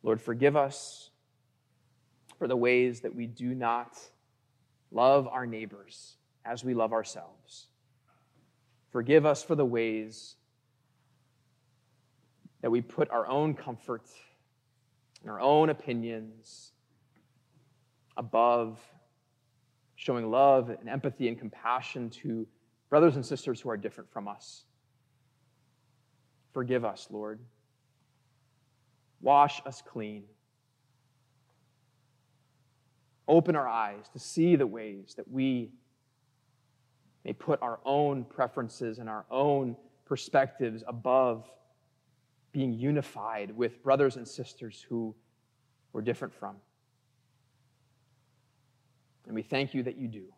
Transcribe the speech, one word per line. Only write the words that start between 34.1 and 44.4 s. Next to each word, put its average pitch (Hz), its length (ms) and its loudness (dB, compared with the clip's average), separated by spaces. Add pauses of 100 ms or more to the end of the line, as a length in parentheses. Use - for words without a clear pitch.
see 165 360 4
the 139 100 4
ways 104 500 -10
that - 140 -14
we 127 420 -2 (1500)
may - 100 -8
put - 280 -2
our 120 240 -4
own 139 380 2
preferences 117 720 -6
and 117 100 -12
our 107 220 -8
own 135 480 2 (280)
perspectives 127 840 -2
above 117 600 0 (1040)
being 135 220 -2
unified 113 840 -4
with 117 280 -2
brothers 135 320 4
and 117 120 -14
sisters - 600 -14